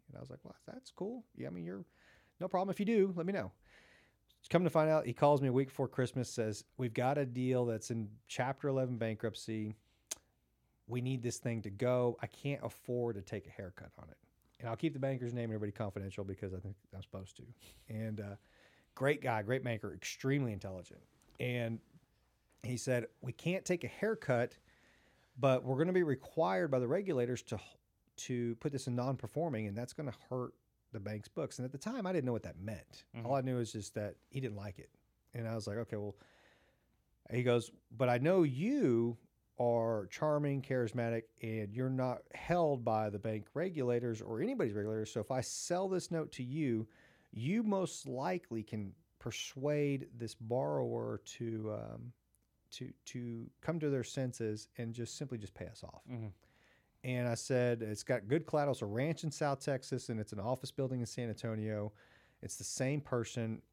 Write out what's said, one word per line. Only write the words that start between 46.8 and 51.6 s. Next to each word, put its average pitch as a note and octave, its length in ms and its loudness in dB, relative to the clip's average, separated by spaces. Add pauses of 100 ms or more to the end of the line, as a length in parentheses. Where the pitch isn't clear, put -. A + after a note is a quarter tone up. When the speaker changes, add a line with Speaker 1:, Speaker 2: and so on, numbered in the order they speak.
Speaker 1:
you D#3+ 300 0
most G3 460 0
likely C3+ 560 -2
can G#2 300 -6 (260)
persuade C#3+ 880 0 (100)
this A#2 160 -6
borrower A#2 880 0
to, A2 480 -4